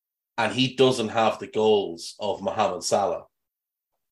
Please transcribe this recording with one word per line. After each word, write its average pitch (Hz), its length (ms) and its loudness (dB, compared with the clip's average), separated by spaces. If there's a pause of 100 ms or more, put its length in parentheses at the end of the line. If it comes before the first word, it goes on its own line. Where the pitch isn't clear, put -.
(380)
and 110 160 -2
he 127 200 0
doesn't 123 360 4
have 110 280 2
the 101 80 -12
goals 101 720 0
of 101 240 -6
Mohamed 98 420 -2
Salah. 98 400 -2 (880)